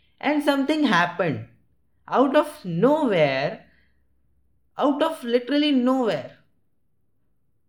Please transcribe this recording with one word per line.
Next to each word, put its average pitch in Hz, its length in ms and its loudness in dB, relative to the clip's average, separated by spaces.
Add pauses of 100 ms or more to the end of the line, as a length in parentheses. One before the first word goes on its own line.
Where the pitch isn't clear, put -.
(200)
And 294 240 -2
something 285 480 0
happened 170 480 0 (680)
out 254 280 2
of - 260 -2 (180)
nowhere, 185 720 2 (1300)
out 277 240 0
of 320 240 -4
literally 262 460 0 (100)
nowhere, 233 480 0 (1400)